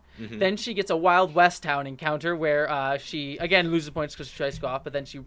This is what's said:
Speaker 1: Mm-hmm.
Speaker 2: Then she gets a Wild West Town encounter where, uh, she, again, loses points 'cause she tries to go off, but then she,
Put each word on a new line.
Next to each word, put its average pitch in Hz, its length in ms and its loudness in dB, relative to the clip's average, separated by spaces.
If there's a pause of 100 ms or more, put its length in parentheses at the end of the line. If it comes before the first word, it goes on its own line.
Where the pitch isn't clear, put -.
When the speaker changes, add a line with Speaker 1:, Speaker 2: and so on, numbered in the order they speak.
(220)
Speaker 1:
Mm-hmm. 107 180 -10
Speaker 2:
Then 190 180 2
she 233 160 -6
gets 190 180 -2
a 170 40 4
Wild 175 400 4
West 175 280 4
Town 143 240 -2
encounter 151 500 -2
where, 151 340 2
uh, 139 260 0
she, 143 420 -8
again, 175 300 2
loses 160 200 0
points 151 260 -6
'cause 143 140 -12
she - 80 -18
tries 139 180 -4
to - 60 -10
go - 60 -6
off, 131 180 -4
but 135 80 -8
then 139 100 -4
she, 135 240 -14